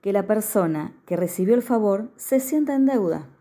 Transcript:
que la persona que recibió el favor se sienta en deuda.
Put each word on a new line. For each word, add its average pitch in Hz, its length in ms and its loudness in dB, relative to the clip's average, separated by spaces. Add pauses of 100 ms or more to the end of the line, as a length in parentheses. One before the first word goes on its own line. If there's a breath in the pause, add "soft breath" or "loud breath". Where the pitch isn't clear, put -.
que 202 100 -4
la 196 160 0
persona 196 640 0 (120)
que 180 100 -4
recibió 180 400 0
el 247 60 2
favor 220 560 0
se - 240 0
sienta 294 340 -2
en 269 100 4
deuda. 175 440 0 (120)